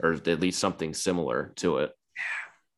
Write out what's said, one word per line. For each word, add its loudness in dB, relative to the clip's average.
or 4
at 2
least 0
something -2
similar -2
to 2
it. 0